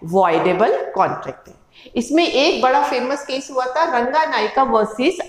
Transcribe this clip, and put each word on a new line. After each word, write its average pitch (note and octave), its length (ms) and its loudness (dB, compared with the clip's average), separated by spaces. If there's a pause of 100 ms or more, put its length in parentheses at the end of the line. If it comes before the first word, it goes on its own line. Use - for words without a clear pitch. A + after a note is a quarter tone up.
voidable F3+ 920 2
contract C#3+ 520 -4
है। - 60 -20 (420)
इसमें D4 320 2
एक C#4 340 2
बड़ा C4 220 4
famous C4+ 420 -4
case C4+ 260 -8
हुआ B3+ 140 -2
था, B3+ 320 0
रंगा C#4 280 0
नायका B3 380 0
versus A#3 640 0